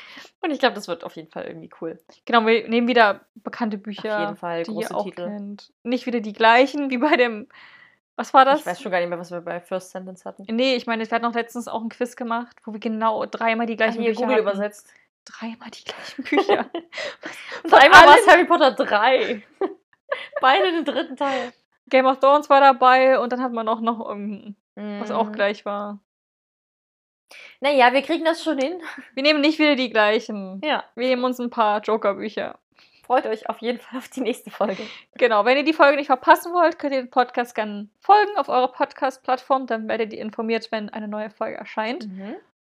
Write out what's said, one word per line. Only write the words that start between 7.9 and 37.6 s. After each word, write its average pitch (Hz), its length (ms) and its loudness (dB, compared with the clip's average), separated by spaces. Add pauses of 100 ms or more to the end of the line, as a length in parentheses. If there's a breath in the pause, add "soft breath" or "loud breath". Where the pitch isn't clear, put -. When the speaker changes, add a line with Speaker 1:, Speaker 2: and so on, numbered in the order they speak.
Speaker 2:
was 240 180 -6
war 262 100 8
das? 277 160 2
Speaker 1:
Ich - 60 -16
weiß 180 160 -6
schon 196 100 -8
gar 180 80 0
nicht 175 80 -2
mehr, 175 100 -8
was 175 120 -14
wir 175 100 -12
bei 170 220 -10
First 185 300 -10
Sentence 185 340 -16
hatten. 196 240 -16
Speaker 2:
Nee, 254 260 0
ich 247 100 -8
meine, 226 160 -4
wir 220 120 -10
hatten 226 100 -2
auch 233 80 -2
letztens 233 340 -6
auch 220 140 -8
ein 226 80 -8
Quiz 247 280 -8
gemacht, 240 480 -8
wo 220 100 -12
wir 208 60 -14
genau 220 440 -2
dreimal 226 400 -2
die 233 80 -4
Speaker 1:
Ach, 214 60 -8
Speaker 2:
gleichen 226 240 0
Speaker 1:
hier, 233 80 0
Speaker 2:
Bücher 214 160 -2
Speaker 1:
Google 254 180 2
Speaker 2:
hatten. 196 40 -4
Speaker 1:
übersetzt. 202 440 -6 (320 soft breath)
Speaker 2:
Dreimal 226 460 -16
die - 140 -20
gleichen - 400 -14
Bücher. - 460 0 (260 loud breath)
Speaker 1:
<laughs> - 260 -12
Speaker 2:
Was? - 100 -14 (320 loud breath)
Speaker 1:
Und 330 60 -8
Speaker 2:
Von - 80 8
Speaker 1:
einmal 311 280 12
war's 381 120 12
Speaker 2:
allen? 403 100 4
Speaker 1:
Harry 349 160 8
Potter 269 280 4
drei. 220 680 0 (180)
<laughs> - 840 -10
Beide 349 300 4
den 330 120 -2
dritten 269 320 -6
Teil. 262 360 -4 (360)
Speaker 2:
Game 254 180 4
of 262 120 2
Thrones 285 320 4
war 277 100 8
dabei 262 600 6
und 240 120 -4
dann 247 80 -4
hat 254 120 -4
man 226 160 -6
auch 226 120 -2
noch 226 200 -4
irgendein, 208 560 -12 (180)
was 208 380 -10
auch 220 160 -2
Speaker 1:
Mhm. 214 40 -14
Speaker 2:
gleich 202 320 -4
war. 208 360 -10 (1600 loud breath)
Speaker 1:
Na 277 100 -2
ja, 247 220 6
wir 269 100 2
kriegen 320 220 -4
das 330 180 -2
schon 302 160 -2
hin. 320 220 -4 (340 loud breath)
Speaker 2:
Wir 262 80 -6
nehmen 302 180 2
nicht 302 180 2
wieder 294 180 4
die 247 140 -2
gleichen. 214 720 -2
Speaker 1:
Ja. 285 200 -4 (100)
Speaker 2:
Wir 247 140 -4
nehmen 247 160 -2
uns 254 160 -4
ein 240 100 -6
paar 214 300 0
Joker-Bücher. 208 800 -4 (460 soft breath)
Speaker 1:
Freut 262 220 0
euch 220 220 -6
auf 220 100 -8
jeden 233 200 -6
Fall - 200 -14
auf 247 100 -14
die - 120 -10
nächste 233 300 -6
Folge. 202 320 -6 (320 loud breath)
Speaker 2:
Genau, 220 300 2
wenn 254 120 2
ihr 285 80 0
die 311 80 2
Folge 285 240 4
nicht 285 120 -4
verpassen 339 440 2
wollt, 339 260 2
könnt 285 140 -6
ihr 262 100 -2
den 247 80 -16
Podcast 240 440 -2
gerne 208 340 -8 (120)